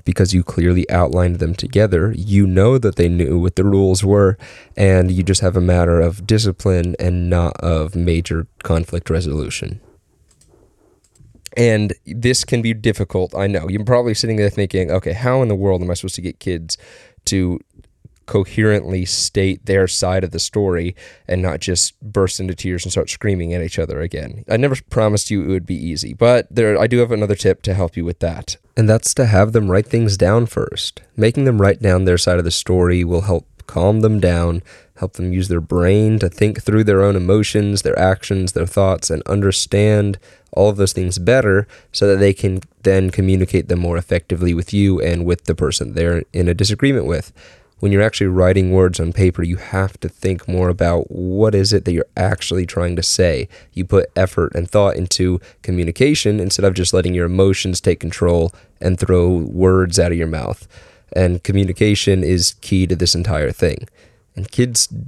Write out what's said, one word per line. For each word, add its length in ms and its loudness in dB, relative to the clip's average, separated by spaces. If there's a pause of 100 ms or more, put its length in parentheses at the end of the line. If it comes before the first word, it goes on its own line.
because 300 0
you 100 2
clearly 460 0
outlined 480 0
them 160 -2
together. 600 0
You 300 2
know 300 4
that 200 0
they 120 2
knew 300 0
what 180 0
the 80 2
rules 400 2
were, 320 4 (400)
and 340 4
you 120 0
just 180 0
have 160 0
a 40 2
matter 400 2
of 260 -2
discipline 720 0
and 320 -2
not 260 0
of 400 -2
major 500 -2 (160)
conflict 460 -4
resolution. 720 -4 (1800)
And 380 2 (100)
this 400 -2
can 180 -2
be 120 -2
difficult, 600 -2
I 120 -2
know. 220 -4
You're 160 -4
probably 300 0
sitting 220 -2
there 140 2
thinking, 400 -2
"Okay, 220 -2
how 300 0
in 60 0
the 60 0
world 280 0
am 80 -4
I 40 -2
supposed 220 -8
to 40 -12
get 200 -10
kids 360 -6 (500)
to 340 0 (680)
coherently 800 0
state 600 -2
their 200 2
side 380 -2
of 60 -6
the 80 -8
story 580 -2 (320)
and 140 -2
not 180 -4
just 400 -4
burst 400 -2
into 140 -6
tears 300 -6
and 60 -8
start 180 -2
screaming 460 -4
at 80 -4
each 160 -6
other 220 -6
again?" 480 -10
I 80 0
never 200 0 (140)
promised 400 0
you 140 -2
it 20 -6
would 200 -4
be 100 -6
easy, 360 -8
but 380 2
there, 260 2
I 120 2
do 100 2
have 140 2
another 240 0
tip 260 0
to 120 -2
help 220 -4
you 80 -4
with 140 -8
that. 380 -6 (200)
And 120 4
that's 260 0
to 120 2
have 260 4
them 180 0
write 160 2
things 300 0
down 300 0
first. 560 -8 (140)
Making 280 0
them 160 2
write 200 2
down 240 2
their 140 4
side 220 0
of 40 -2
the 60 -2
story 540 0
will 160 0
help 260 -2 (200)
calm 340 0
them 200 2
down, 420 0 (340)
help 180 -8
them 180 -4
use 160 -2
their 120 -2
brain 580 2
to 100 0
think 340 -2
through 220 2
their 180 4
own 140 2
emotions, 680 0
their 160 -2
actions, 540 0
their 140 -2
thoughts, 420 0
and 140 -4
understand 960 0 (340)
all 160 4
of 80 0
those 160 0
things 260 -4
better 480 2 (240)
so 160 0
that 140 4
they 120 4
can 280 -4 (220)
then 280 2
communicate 580 0
them 120 -2
more 160 -2
effectively 580 -2
with 180 -6
you 280 2
and 240 -2
with 200 -2
the 100 -2
person 400 -4
they're 280 0 (100)
in 140 -2
a 80 0
disagreement 520 0
with. 260 -4 (480)
When 100 0
you're 120 4
actually 260 0
writing 420 4
words 300 4
on 120 -2
paper, 300 2
you 140 -2
have 440 -4
to 80 -8
think 380 -6
more 220 0
about 420 0
what 440 0
is 180 2
it 140 0
that 60 0
you're 120 -2 (120)
actually 500 -2
trying 300 -4
to 60 -2
say. 460 0 (240)
You 120 -6
put 300 2
effort 400 0
and 160 -4
thought 260 2
into 440 -2 (220)
communication 760 0
instead 260 -2
of 100 2
just 200 0
letting 200 2
your 120 0
emotions 540 0
take 180 0
control 540 0 (280)
and 180 0
throw 300 2
words 720 2
out 140 2
of 60 -2
your 100 -2
mouth. 400 -8 (440)
And 300 0
communication 800 0
is 360 0
key 260 0
to 100 -2
this 180 0
entire 380 -2
thing. 360 -2 (460)
And 160 -10
kids 380 -2 (200)